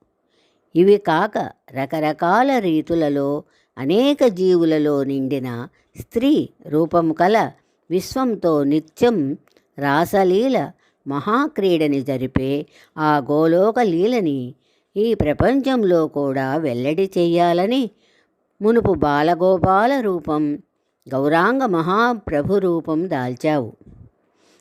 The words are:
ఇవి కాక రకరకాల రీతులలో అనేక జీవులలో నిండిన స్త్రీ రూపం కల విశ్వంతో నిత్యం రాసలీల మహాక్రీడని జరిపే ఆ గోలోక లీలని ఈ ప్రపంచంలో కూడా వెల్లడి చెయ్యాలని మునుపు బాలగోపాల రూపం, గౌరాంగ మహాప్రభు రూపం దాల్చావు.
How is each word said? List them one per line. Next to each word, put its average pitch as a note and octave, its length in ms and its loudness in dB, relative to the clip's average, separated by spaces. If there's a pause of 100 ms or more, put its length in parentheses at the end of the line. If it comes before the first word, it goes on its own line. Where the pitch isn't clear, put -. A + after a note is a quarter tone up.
(760)
ఇవి G3 220 6
కాక F3+ 400 0 (340)
రకరకాల E3+ 880 0
రీతులలో D3+ 840 -2 (340)
అనేక B3 480 2
జీవులలో E3 800 2
నిండిన C3 640 -6 (320)
స్త్రీ A#3+ 500 -2 (180)
రూపం D#3+ 460 0
కల F#3 380 0 (380)
విశ్వంతో F3+ 760 -2
నిత్యం D3+ 720 -2 (400)
రాసలీల F3+ 920 0 (360)
మహాక్రీడని E3+ 920 0
జరిపే C3 640 -4 (320)
ఆ D3+ 200 2
గోలోక E3 640 2
లీలని E3+ 760 -2 (420)
ఈ A3+ 160 0
ప్రపంచంలో G3+ 920 2
కూడా C#3 500 -2
వెల్లడి D#3 600 -2
చెయ్యాలని F3 720 0 (720)
మునుపు G#3+ 320 2
బాలగోపాల F3+ 1080 2
రూపం, D#3 540 -2 (580)
గౌరాంగ E3 500 2
మహాప్రభు F#3 920 -2
రూపం E3+ 540 -2
దాల్చావు. B2+ 640 -4 (880)